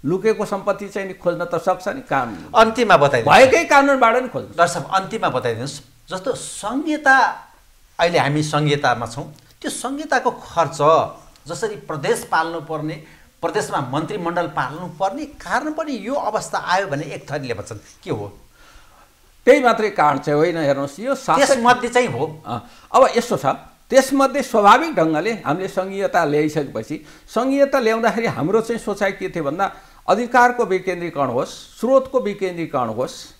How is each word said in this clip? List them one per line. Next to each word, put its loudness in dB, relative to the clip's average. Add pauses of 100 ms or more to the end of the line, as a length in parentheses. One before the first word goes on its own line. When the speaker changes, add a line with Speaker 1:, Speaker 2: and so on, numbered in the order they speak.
Speaker 1:
लुकेको 0
सम्पत्ति -4
चाहिँ -8
नि -10
खोज्न -2
त -6
सक्छ -2
नि, -8
काम -4 (180)
Speaker 2:
अन्तिममा 6
बताइदिनुहोस्। 6
Speaker 1:
भएकै 4
कानुनबाट 4
नि -2
खोज्नु। -8
Speaker 2:
डाक्टर 2
साहब, -6
अन्तिममा -2
बताइदिनुहोस्, -4 (280)
जस्तो -6
सङ्घीयता, 0 (520)
अहिले 2
हामी 2
सङ्घीयतामा 0
छौँ, -12 (260)
त्यो -8
सङ्घीयताको -2
खर्च -4 (680)
जसरी -6
प्रदेश -4
पाल्नुपर्ने, -4 (380)
प्रदेशमा -4
मन्त्रीमण्डल -4
पाल्नुपर्ने -6
कारण -6
पनि -8
यो -4
अवस्था -4
आयो -2
भने -6
एक -14
थरीले -8
भन्छन्, -12 (260)
के -10
हो? -8 (1040)
Speaker 1:
त्यही 8
मात्रै 2
कारण 2
चाहिँ 0
होइन, 2
हेर्नुहोस्, -2
यो -2
शासक 2
Speaker 2:
त्यसमध्ये 2
चाहिँ 2
हो। -6
Speaker 1:
अ, -6 (340)
अब 8
यस्तो -2
छ, -4 (440)
त्यसमध्ये 2
स्वाभाविक 4
ढङ्गले 0
हामीले -4
सङ्घीयता -2
ल्याइसकेपछि, -2 (280)
सङ्घीयता 2
ल्याउँदाखेरि 0
हाम्रो 0
चाहिँ -6
सोचाइ -4
के -8
थियो -6
भन्दा -4 (360)
अधिकारको 2
विकेन्द्रीकरण -2
होस्, -2
स्रोतको 0
विकेन्द्रीकरण -4
होस् -6 (140)